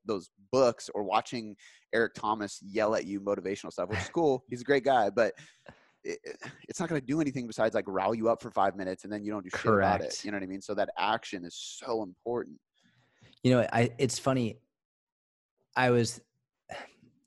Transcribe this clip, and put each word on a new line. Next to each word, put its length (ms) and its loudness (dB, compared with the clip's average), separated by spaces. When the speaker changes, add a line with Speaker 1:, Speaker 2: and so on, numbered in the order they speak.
Speaker 1:
those 260 -4
books 420 4
or 100 -4
watching 520 -2
Eric 220 2
Thomas 480 -4
yell 320 0
at 120 -2
you 140 -6
motivational 520 -4
stuff, 180 -4
which 120 -2
is 60 -8
Speaker 2:
<laughs> 100 -4
Speaker 1:
cool. 320 2
He's 120 -8
a 20 -12
great 200 4
guy, 260 4
but 240 2
it, 200 -6
it, 120 -12
it's 120 -10
not 80 -4
gonna 120 -2
do 200 0
anything 260 -2
besides, 280 0
like, 120 2
rile 280 0
you 140 0
up 140 2
for 80 -8
five 260 2
minutes, 280 -6
and 80 -8
then 120 -6
you 80 -4
don't 100 -6
do 80 -12
shit 160 -4
about 340 4
it. 40 -4
Speaker 2:
Correct. 200 -8
Speaker 1:
You 60 -6
know 60 -4
what 80 -6
I 20 -8
mean? 160 -8
So 120 -6
that 240 0
action 460 -2
is 120 -14
so 460 -6
important. 560 -8
Speaker 2:
You 100 6
know, 200 6
I, 260 4
it's 200 0
funny. 400 0
I 160 6
was, 300 2